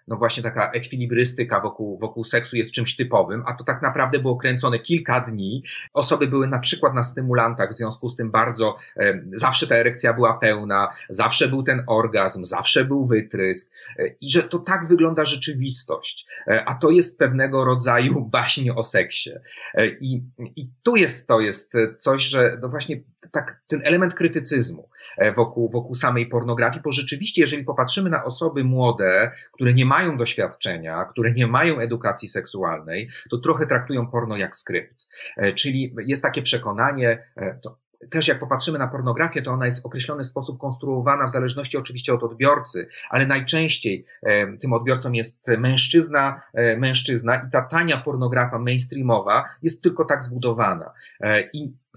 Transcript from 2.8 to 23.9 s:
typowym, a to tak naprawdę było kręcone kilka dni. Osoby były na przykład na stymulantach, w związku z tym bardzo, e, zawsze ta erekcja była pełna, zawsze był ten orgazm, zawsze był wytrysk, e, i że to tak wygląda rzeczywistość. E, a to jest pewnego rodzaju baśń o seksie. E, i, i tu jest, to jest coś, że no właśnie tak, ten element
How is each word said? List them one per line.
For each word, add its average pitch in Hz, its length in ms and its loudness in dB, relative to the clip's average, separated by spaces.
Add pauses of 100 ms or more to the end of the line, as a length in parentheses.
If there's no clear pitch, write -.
typowym, 117 500 0
a 123 80 -6
to 123 100 -12
tak 131 180 -4
naprawdę 135 380 0
było 131 160 0
kręcone 123 440 0
kilka 160 420 0
dni. 110 420 -6 (300)
Osoby 143 340 2
były 135 200 2
na 135 120 -2
przykład 131 340 2
na 123 100 0
stymulantach, 120 640 0
w 110 40 -12
związku 113 360 -6
z - 60 -6
tym 113 160 -4
bardzo, 110 440 2 (220)
e, 98 240 2 (120)
zawsze - 340 2
ta 127 80 4
erekcja 117 380 2
była 113 240 2
pełna, 104 520 0 (200)
zawsze 104 380 2
był 135 160 -2
ten 127 240 0
orgazm, 107 580 2
zawsze 92 400 2
był 135 200 0
wytrysk, 101 720 0 (240)
e, - 80 0
i - 220 -8
że 165 140 4
to 175 160 -4
tak 180 280 -2
wygląda 160 380 4
rzeczywistość. 135 1000 -4 (200)
E, 110 180 2
a 131 80 -4
to 151 160 2
jest 170 300 6
pewnego 135 460 2
rodzaju 127 560 2
baśń 123 480 0
o 113 140 -2
seksie. - 480 0 (420)
E, 113 140 4
i, 131 360 -4 (320)
i 139 160 -14 (120)
tu 240 120 4
jest, - 320 2
to 117 120 6
jest 104 340 0 (240)
coś, 135 240 2
że 123 400 2
no 127 80 -8
właśnie 143 320 -4 (300)
tak, - 360 -6
ten 147 160 -2
element 175 300 2